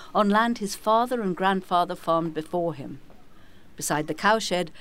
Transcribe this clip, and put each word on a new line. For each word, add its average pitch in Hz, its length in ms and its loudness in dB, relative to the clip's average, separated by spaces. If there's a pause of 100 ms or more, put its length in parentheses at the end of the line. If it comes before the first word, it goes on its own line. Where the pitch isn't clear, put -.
(140)
on 202 140 4
land 233 300 2
his 202 180 -4
father 240 440 2
and 185 160 -2
grandfather 185 580 0
farmed 165 400 -2
before 165 400 -4
him. 135 260 -12 (760)
Beside 151 320 -2
the 156 80 -4
cowshed, 196 560 0 (100)